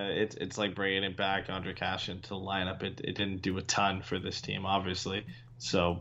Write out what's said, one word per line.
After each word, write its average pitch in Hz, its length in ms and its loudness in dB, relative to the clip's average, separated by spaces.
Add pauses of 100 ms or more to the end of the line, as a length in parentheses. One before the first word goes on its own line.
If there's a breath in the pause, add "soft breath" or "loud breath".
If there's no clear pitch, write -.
(100)
it's, 101 260 2
it's - 200 -4
like 104 180 2
bringing 95 300 2
it 92 140 -4
back, 98 300 2
Ondrej 92 280 -4
Kase 95 320 -2
into 92 220 -8
the 101 60 -2
lineup. 95 460 0
It, 95 220 -4
it 92 100 -2
didn't 95 280 -2
do 95 160 0
a 95 40 -2
ton 95 380 2
for 95 180 -4
this 92 220 -4
team, 98 240 -4
obviously. 95 640 0 (320 loud breath)
So 87 420 4